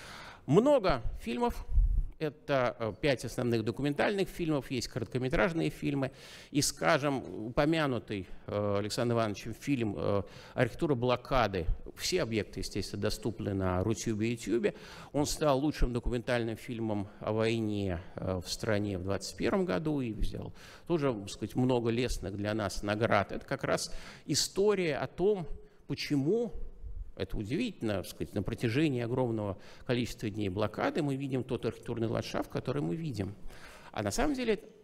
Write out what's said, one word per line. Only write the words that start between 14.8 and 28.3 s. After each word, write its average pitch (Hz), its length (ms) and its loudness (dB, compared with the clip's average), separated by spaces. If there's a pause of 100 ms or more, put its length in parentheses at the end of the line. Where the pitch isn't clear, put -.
Он 143 120 2
стал 143 340 2
лучшим 139 340 2
документальным 117 640 0
фильмом 110 500 -2 (140)
о - 100 -2
войне, 107 680 2 (160)
э, 92 280 -2
в - 60 -6
стране 104 460 0
в 85 60 -4
двадцать 95 340 -4
первом 202 260 2
году 160 380 0
и 120 100 -2
взял - 400 0 (360)
тоже, 143 260 2
так 101 160 -6
сказать, - 260 -6
много 127 340 4
лестных 113 460 0
для 101 180 -2
нас 107 300 -2
наград. 107 480 2
Это - 140 -8
как - 180 -4
раз - 300 0 (320)
история 185 720 2
о 127 100 -2
том, 190 400 0 (400)
почему, 151 640 0 (640)
это - 180 -4
удивительно, 113 600 -2
так 90 120 -2
сказать, - 260 -8